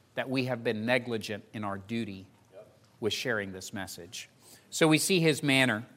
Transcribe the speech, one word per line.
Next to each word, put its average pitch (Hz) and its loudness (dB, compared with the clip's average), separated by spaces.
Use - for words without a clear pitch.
that 123 -4
we 131 0
have 120 -4
been 110 -2
negligent 120 -2
in 107 -8
our 98 -6
duty 101 -8
with 107 0
sharing 104 -4
this 92 -12
message? 92 -10
So 165 4
we 156 8
see 180 2
his 160 4
manner, 131 4